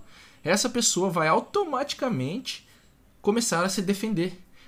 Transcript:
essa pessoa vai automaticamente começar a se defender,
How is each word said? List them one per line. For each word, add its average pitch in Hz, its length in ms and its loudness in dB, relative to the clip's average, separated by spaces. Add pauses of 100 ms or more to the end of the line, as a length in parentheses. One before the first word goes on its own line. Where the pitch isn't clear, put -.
(420)
essa 202 260 2
pessoa 226 420 0
vai 160 180 2
automaticamente 247 1400 -2 (540)
começar 208 420 2
a 196 40 0
se 196 140 -2
defender, 190 640 -2 (240)